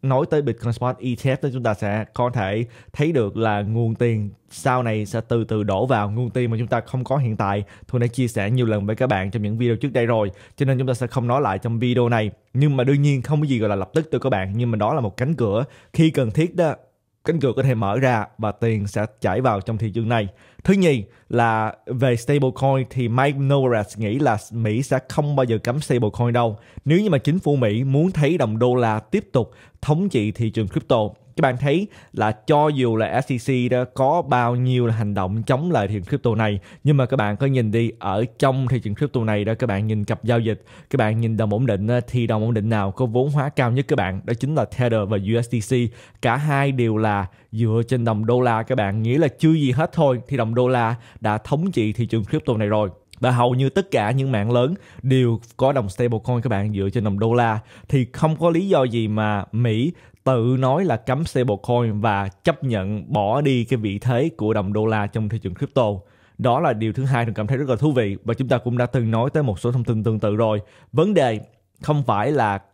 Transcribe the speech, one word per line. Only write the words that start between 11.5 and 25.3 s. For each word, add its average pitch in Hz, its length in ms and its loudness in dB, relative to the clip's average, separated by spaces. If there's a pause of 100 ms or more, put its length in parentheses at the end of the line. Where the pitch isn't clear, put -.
trong 117 200 -4
video 123 300 2
này. 110 220 0 (240)
Nhưng 139 220 2
mà 123 80 0
đương 139 180 4
nhiên 139 200 2
không 147 180 0
có 151 60 0
gì 131 120 0
gọi 107 100 0
là 101 80 0
lập 95 180 -4
tức, 160 160 0
từ 131 80 0
các 131 120 -2
bạn, 95 260 -2
nhưng 120 140 0
mà 110 60 -2
đó 107 180 0
là 151 60 -2
một 107 160 -6
cánh 139 180 -2
cửa. 113 300 0 (280)
Khi 160 180 4
cần 131 200 0
thiết 156 240 0
đó, 160 200 2 (500)
cánh 165 160 0
cửa 127 160 2
có 135 60 0
thể 131 120 2
mở 104 240 0
ra 123 280 2 (120)
và 107 140 -2
tiền 110 340 -2
sẽ 104 200 -4 (140)
chảy 101 200 0
vào 113 200 2
trong 110 180 -6
thị 110 120 -4
trường 110 180 -4
này. 113 200 0 (360)
Thứ 190 100 4
nhì 151 300 2 (240)
là 113 460 0 (120)
về 123 300 0
stablecoin 135 760 0
thì 123 180 -2
Mike 135 300 0
Novogratz 131 600 0
nghĩ 110 180 -2
là 120 200 2 (140)
Mỹ 113 300 -2
sẽ 135 160 -2 (100)
không 147 280 0